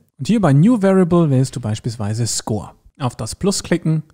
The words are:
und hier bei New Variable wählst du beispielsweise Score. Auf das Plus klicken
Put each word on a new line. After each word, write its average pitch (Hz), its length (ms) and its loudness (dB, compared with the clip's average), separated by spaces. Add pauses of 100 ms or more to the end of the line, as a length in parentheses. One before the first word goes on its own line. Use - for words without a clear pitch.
(180)
und 131 100 -10
hier 220 140 2
bei 165 100 4
New 190 300 4
Variable 175 480 4
wählst 131 260 0
du 135 40 -10
beispielsweise 110 640 -4
Score. - 460 -6 (280)
Auf 127 160 -4
das - 200 -10
Plus - 260 -2
klicken 160 400 -2 (120)